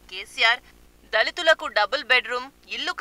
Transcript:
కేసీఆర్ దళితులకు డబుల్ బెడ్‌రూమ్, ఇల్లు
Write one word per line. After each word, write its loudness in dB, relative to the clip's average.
కేసీఆర్ 0
దళితులకు 0
డబుల్ -2
బెడ్‌రూమ్, 0
ఇల్లు -6